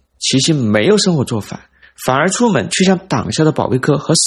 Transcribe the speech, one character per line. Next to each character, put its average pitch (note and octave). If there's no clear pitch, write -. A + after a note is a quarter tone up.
齐 -
心 D#3
没 G#2+
有 G#3
生 F#3
火 B2+
做 A2
饭， -
反 C3
而 D#3+
出 A#3
门 D#3
去 -
向 F#3
党 -
校 D#3
的 D#3
保 -
卫 B2
科 D3
和 D3+